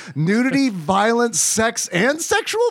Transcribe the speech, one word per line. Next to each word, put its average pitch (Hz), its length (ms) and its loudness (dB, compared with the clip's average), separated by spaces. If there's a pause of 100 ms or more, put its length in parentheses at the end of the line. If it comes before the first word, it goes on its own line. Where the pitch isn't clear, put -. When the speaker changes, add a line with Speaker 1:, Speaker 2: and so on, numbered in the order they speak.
Speaker 1:
<laughs> 147 80 -16
Speaker 2:
Nudity, 247 540 2
violence, 208 720 0
sex, - 480 -2
and 254 340 0
sexual 427 480 0